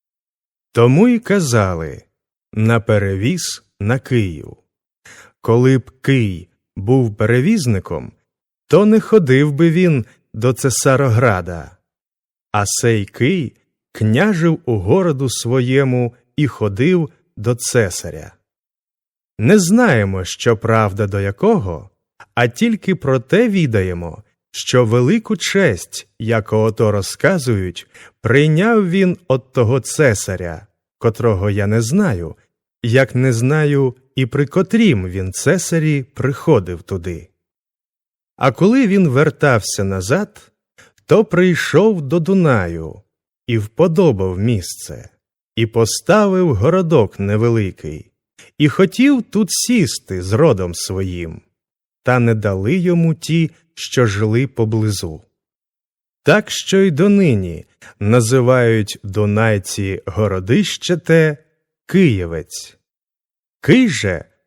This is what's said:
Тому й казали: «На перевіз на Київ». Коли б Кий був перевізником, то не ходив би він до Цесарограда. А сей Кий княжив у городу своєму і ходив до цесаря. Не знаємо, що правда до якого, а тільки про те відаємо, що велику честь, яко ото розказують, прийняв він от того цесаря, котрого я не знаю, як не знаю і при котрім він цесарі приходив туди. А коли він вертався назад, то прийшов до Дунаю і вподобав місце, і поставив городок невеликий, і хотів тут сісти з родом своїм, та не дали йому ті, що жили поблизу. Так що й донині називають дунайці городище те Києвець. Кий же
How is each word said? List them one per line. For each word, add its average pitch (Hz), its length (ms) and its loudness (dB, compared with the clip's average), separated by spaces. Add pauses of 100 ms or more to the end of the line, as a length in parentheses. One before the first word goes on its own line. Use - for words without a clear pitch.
(720)
Тому 131 360 4
й 240 120 2
казали: 107 840 -2 (500)
«На 110 260 2
перевіз 104 840 -2 (160)
на 117 200 -2
Київ». 98 580 -6 (840)
Коли 127 360 4
б - 140 -10 (100)
Кий 104 480 -2 (260)
був 113 420 0
перевізником, 117 960 -2 (560)
то 190 180 4
не 220 140 4
ходив 147 520 2
би 165 200 2
він 160 340 2 (280)
до 117 200 0
Цесарограда. 117 1200 0 (760)
А 104 140 0
сей 110 400 -2
Кий 151 520 -4 (340)
княжив 160 760 0
у 113 120 -2
городу 135 520 0
своєму 127 840 -2 (200)
і 147 120 0
ходив 135 600 -2 (280)
до 117 180 -2
цесаря. 90 760 -4 (1080)
Не 170 200 4
знаємо, 143 640 2
що 117 340 -2
правда 107 500 0
до 98 120 -4
якого, 101 720 -2 (460)
а 120 120 4
тільки 208 480 -2
про 131 240 0
те 220 300 2
відаємо, 95 760 -2 (280)
що - 340 0
велику 139 520 0
честь, - 720 -2 (120)
яко 110 440 -2
ото 110 280 0
розказують, 107 960 -2 (340)
прийняв 165 680 2
він 180 280 0 (100)
от 131 260 -4
того 123 260 0
цесаря, 98 880 -2 (300)
котрого 107 520 -2
я 101 180 -2
не 110 140 0
знаю, 113 540 -2 (480)
як 127 320 0
не 127 180 2
знаю 139 600 0 (200)
і 131 100 0
при 139 200 -2
котрім 180 640 0
він 92 260 -6
цесарі 156 720 -2
приходив 120 760 -2
туди. 87 480 -10 (1080)
А 123 140 0
коли 220 360 2
він 190 200 2
вертався 135 760 0
назад, 98 680 -4 (540)
то 208 200 4
прийшов 180 760 2
до 143 180 -2
Дунаю 120 800 0 (460)
і 117 100 0
вподобав 107 800 0
місце, 98 720 -6 (460)
і 113 100 -2
поставив 180 920 0
городок 156 640 0
невеликий, 101 920 -2 (460)
і 147 120 2
хотів 247 540 2
тут 202 280 -2
сісти 131 720 -2
з 95 120 -4
родом 104 420 2
своїм, 90 680 -8 (600)
та 123 160 2
не 117 160 2
дали 101 400 -2
йому 170 380 0
ті, 160 380 -2 (220)
що - 320 -2
жили 110 420 0
поблизу. 107 760 -4 (1000)
Так 208 280 2
що - 260 -4
й 196 140 2
донині 135 720 0 (340)
називають 117 1040 2
дунайці 104 1040 -2
городище 107 920 -2
те 156 400 0 (480)
Києвець. 92 920 -2 (840)
Кий 240 280 4
же 95 360 -4 (220)